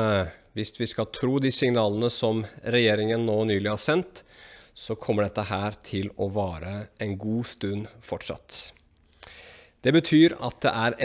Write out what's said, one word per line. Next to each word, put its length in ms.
eh, 320
hvis 240
vi 80
skal 240
tro 240
de 160
signalene 560
som 320
regjeringen 640
nå 80
nylig 240
har 160
sendt, 340
så 240
kommer 320
dette 220
her 340
til 320
å 160
vare 560
en 160
god 240
stund 560
fortsatt. 720
Det 80
betyr 480
at 240
det 80
er 320